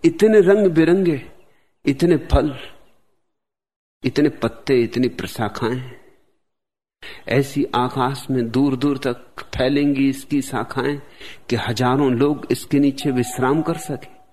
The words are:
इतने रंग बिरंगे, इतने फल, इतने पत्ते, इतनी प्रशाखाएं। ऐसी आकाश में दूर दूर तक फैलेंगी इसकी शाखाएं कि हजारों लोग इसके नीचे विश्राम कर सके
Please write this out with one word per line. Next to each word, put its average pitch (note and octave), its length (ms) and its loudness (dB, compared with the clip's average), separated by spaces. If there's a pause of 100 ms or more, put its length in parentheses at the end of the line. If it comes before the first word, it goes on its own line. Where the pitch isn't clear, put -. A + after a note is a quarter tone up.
इतने G#3+ 360 4
रंग G3 300 6
बिरंगे, E3 600 2 (540)
इतने D3+ 320 2
फल, C#3 400 0 (1500)
इतने D3 260 2
पत्ते, B2 540 0
इतनी A#2+ 240 0
प्रशाखाएं। A#2+ 920 -6 (1300)
ऐसी C#3 380 0 (100)
आकाश B2+ 540 -2
में B2+ 220 0
दूर C3 240 2
दूर C3+ 220 -2
तक - 460 -8 (120)
फैलेंगी C#3 540 2
इसकी C3+ 320 -4
शाखाएं C3 560 -4 (520)
कि A#2+ 60 0
हजारों B2+ 580 0
लोग C#3 380 0
इसके - 280 0
नीचे C#3 320 0
विश्राम B2+ 500 0
कर D#3+ 160 -4
सके - 300 -10 (260)